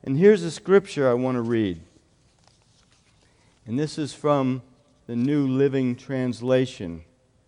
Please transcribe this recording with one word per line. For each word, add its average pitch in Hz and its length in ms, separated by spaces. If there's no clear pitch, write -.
And 135 140
here's 196 260
a 165 60
scripture 175 600
I 120 40
want 127 220
to 120 60
read. 110 400
And 113 100
this 151 200
is 147 160
from 131 480
the 120 80
New 139 300
Living 131 500
Translation. 123 1080